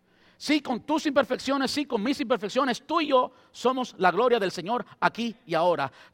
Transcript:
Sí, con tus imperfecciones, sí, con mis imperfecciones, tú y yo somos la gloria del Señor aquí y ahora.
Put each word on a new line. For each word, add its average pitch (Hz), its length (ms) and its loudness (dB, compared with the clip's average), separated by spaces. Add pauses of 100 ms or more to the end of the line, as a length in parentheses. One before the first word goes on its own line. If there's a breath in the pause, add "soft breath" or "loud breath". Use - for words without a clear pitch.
(360 soft breath)
Sí, 302 240 0
con 254 200 -4
tus 302 260 -2
imperfecciones, 269 640 0
sí, 294 160 -4
con 220 160 -4
mis 269 180 -2
imperfecciones, 240 680 -2
tú 330 140 0
y 302 60 -2
yo 262 260 2 (200 soft breath)
somos 254 460 -2
la 185 120 6
gloria 233 280 2
del 190 120 0
Señor 196 340 -6 (160 loud breath)
aquí 214 340 -2 (120)
y 165 80 -4
ahora. 156 360 2 (240 loud breath)